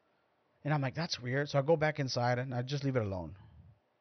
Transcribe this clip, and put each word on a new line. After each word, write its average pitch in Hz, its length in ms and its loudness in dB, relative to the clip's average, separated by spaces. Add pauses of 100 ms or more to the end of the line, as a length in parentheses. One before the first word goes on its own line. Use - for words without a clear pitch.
(640)
And 147 80 0
I'm 151 100 2
like, 131 120 -2
"That's 165 260 -4
weird." 131 300 -2
So 143 80 2
I 135 60 4
go 160 140 6
back 151 220 0
inside, 123 380 2
and 127 160 -4
I 123 80 0
just 139 220 -4
leave 135 120 0
it 120 60 4
alone. 92 340 -4 (640)